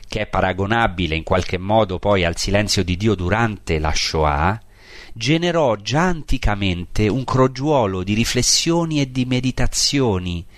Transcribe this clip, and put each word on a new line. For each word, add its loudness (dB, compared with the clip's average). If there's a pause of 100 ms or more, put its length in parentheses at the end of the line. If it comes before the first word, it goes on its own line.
che -4
è -2
paragonabile 0
in -6
qualche 0
modo 0
poi 2
al 0
silenzio 0
di -2
Dio 2
durante -2
la -2
Shoah, 0 (560)
generò 2
già -2
anticamente 0
un 0
crogiuolo 0
di -2
riflessioni 0
e -2
di 0
meditazioni 0 (140)